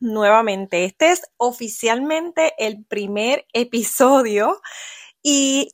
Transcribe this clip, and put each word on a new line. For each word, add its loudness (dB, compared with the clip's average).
nuevamente. 2
Este 2
es 0
oficialmente -2
el -6
primer -4
episodio 2
y 0